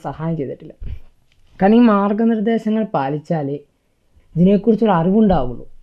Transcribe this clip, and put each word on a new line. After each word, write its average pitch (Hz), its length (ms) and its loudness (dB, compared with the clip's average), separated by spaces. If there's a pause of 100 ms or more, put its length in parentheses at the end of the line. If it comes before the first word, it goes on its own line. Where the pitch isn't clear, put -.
സഹായം 160 340 -6
ചെയ്തിട്ടില്ല. 135 360 -10 (880)
കാരണം 208 180 4
ഈ 240 80 6
മാർഗ്ഗനിർദ്ദേശങ്ങൾ 220 1000 0
പാലിച്ചാലേ 151 720 -4 (800)
ഇതിനെക്കുറിച്ചൊരു 202 640 2
അറിവുണ്ടാവുള്ളൂ 165 680 0 (180)